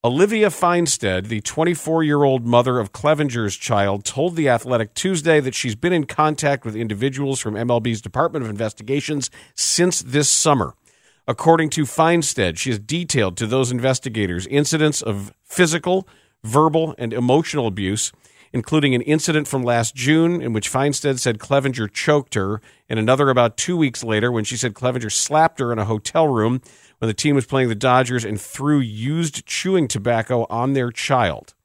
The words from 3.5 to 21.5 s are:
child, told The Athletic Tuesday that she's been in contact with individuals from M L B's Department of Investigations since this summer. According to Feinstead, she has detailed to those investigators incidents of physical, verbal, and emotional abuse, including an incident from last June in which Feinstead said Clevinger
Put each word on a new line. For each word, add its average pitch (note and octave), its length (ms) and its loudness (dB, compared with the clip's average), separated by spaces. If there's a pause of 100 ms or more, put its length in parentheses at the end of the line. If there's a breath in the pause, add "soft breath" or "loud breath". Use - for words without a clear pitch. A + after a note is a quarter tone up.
child, G2+ 500 0
told E3 300 -2
The D#3 140 0
Athletic A#2+ 460 0
Tuesday E3 440 0
that C3 160 -2
she's A2 220 -4
been F3 160 0
in D#3 140 0
contact D3 580 0
with A2 100 -6
individuals C3 640 -4
from G#2+ 160 -6
M A#2 160 -2
L A#2+ 80 4
B's A2+ 220 -2
Department C#3+ 440 -2
of A2 60 -6
Investigations B2+ 800 -4 (240 loud breath)
since - 480 0
this C#3 260 0
summer. A#2+ 460 2 (540 soft breath)
According D#3+ 420 2
to D#3 140 -2
Feinstead, D3+ 760 2
she C3 120 -4
has G#2+ 100 -2
detailed A#2 560 -2
to A2+ 100 -4
those B2 240 0
investigators A2+ 760 -2
incidents D3+ 540 0
of G2+ 300 -6 (120)
physical, F3+ 640 0 (340 soft breath)
verbal, D#3 560 2
and A2+ 140 -4
emotional B2 560 2
abuse, G2 420 -2 (420 soft breath)
including C3+ 440 2
an A#2+ 60 0
incident D3+ 440 0
from C3 160 -4
last A#2+ 320 0
June D#3+ 480 2
in A#2+ 100 -4
which G#2+ 160 -4
Feinstead C3+ 520 0
said A2+ 180 -2
Clevinger C3+ 500 0